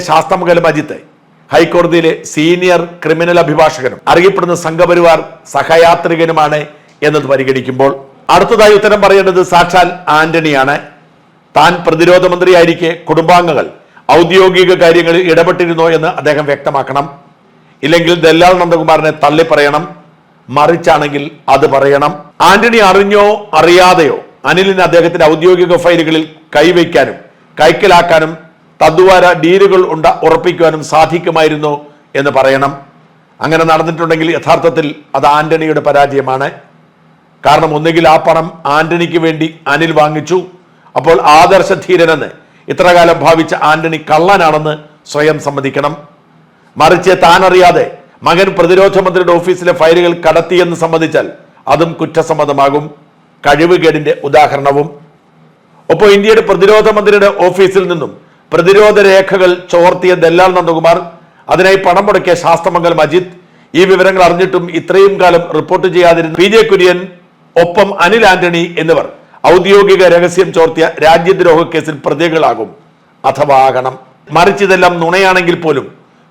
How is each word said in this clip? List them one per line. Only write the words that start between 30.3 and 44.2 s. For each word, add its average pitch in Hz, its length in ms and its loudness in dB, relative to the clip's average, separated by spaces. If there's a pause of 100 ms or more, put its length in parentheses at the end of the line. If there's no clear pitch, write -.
സാധിക്കുമായിരുന്നു 156 1040 -2 (280)
എന്ന് 139 160 -2
പറയണം. 135 420 0 (680)
അങ്ങനെ 160 240 -2
നടന്നിട്ടുണ്ടെങ്കിൽ 160 720 -2
യഥാർത്ഥത്തിൽ 160 580 -2 (200)
അത് 139 120 -2
ആന്റണിയുടെ 151 540 0
പരാജയമാണ്. 139 720 -2 (960)
കാരണം 156 280 0
ഒന്നുകിൽ 160 340 0
ആ 160 80 4
പണം 160 500 -2
ആന്റണിക്ക് 160 520 -2
വേണ്ടി 160 360 -4 (140)
അനിൽ 160 240 -2
വാങ്ങിച്ചു, 156 500 -2 (540)
അപ്പോൾ 160 240 2
ആദർശധീരനെന്ന് 170 1080 2 (420)
ഇത്രകാലം 170 520 2
ഭാവിച്ച 160 340 0
ആന്റണി 160 420 -2
കള്ളനാണെന്ന് 156 800 0 (340)